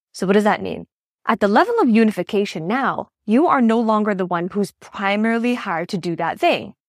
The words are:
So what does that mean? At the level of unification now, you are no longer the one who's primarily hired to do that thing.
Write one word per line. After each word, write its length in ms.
So 140
what 60
does 120
that 180
mean? 240
At 140
the 80
level 320
of 80
unification 800
now, 440
you 200
are 140
no 180
longer 360
the 120
one 220
who's 320
primarily 760
hired 360
to 80
do 180
that 240
thing. 340